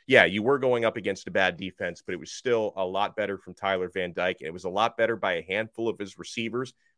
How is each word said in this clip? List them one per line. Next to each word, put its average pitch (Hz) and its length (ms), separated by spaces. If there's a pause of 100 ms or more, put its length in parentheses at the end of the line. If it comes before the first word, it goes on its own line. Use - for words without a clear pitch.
yeah, 123 180
you 98 180
were 135 160
going 123 260
up 110 120
against 98 300
a 90 60
bad 92 240
defense, 90 480
but 95 80
it 85 80
was - 100
still 113 460
a 95 80
lot 98 320
better 98 220
from 90 160
Tyler 92 380
Van 90 200
Dyke, 90 280
and 71 60
it 80 60
was 90 120
a 92 60
lot 107 260
better 113 200
by 95 180
a 82 80
handful 110 460
of 98 100
his 101 200
receivers. 117 560 (240)